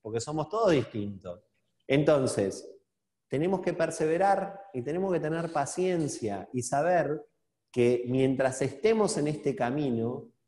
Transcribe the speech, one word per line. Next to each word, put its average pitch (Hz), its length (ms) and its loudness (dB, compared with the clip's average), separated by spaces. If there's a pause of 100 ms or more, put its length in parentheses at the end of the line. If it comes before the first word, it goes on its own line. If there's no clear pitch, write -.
porque 113 200 -6
somos 151 280 -4
todos 208 240 4
distintos. 104 680 -2 (460)
Entonces, 135 840 2 (600)
tenemos 180 320 0
que 185 120 -2
perseverar 170 880 0 (120)
y 127 100 -6
tenemos 180 300 -2
que 165 80 0
tener 165 320 -4
paciencia 143 1000 -2
y 123 100 -2
saber 151 640 0 (480)
que 123 360 4
mientras 131 540 2
estemos 214 540 2
en 147 120 0
este 147 260 -2
camino, 123 800 -2 (160)